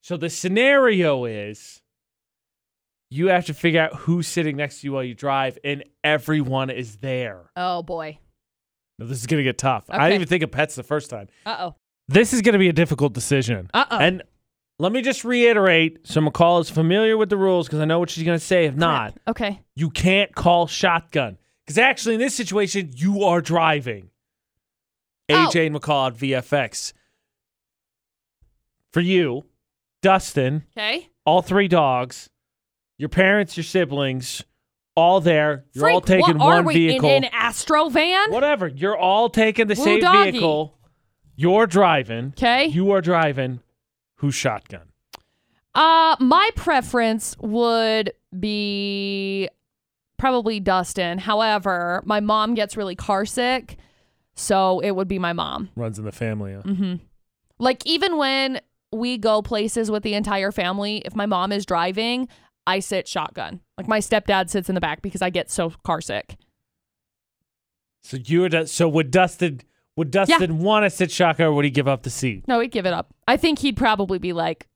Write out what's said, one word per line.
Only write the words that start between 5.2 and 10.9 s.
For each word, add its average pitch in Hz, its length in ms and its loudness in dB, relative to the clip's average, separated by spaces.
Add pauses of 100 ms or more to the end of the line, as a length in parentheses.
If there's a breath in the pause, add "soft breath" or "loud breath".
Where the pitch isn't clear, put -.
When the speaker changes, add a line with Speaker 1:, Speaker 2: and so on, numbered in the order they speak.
Speaker 1:
and 143 180 -6 (220)
everyone 139 640 0
is 120 280 -10
there. 120 580 -8
Speaker 2:
Oh, 180 260 -4
boy. 156 360 -12 (840)
Speaker 1:
Now, 117 60 -12
this 127 120 -8
is 117 80 -10
gonna 147 160 0
get 127 160 -2
tough. 127 300 0
I - 80 -10
Speaker 2:
Okay. 143 80 2
Speaker 1:
didn't 180 120 6
even 175 120 -2
think 175 160 0
of - 80 -8
pets 147 240 -2
the 127 80 -12
first 151 260 -6